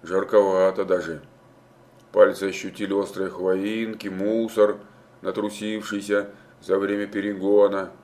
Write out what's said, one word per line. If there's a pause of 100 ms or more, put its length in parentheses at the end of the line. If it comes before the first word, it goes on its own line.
жарковато
даже. (880)
Пальцы
ощутили
острые
хвоинки,
мусор, (460)
натрусившийся (320)
за
время
перегона. (140)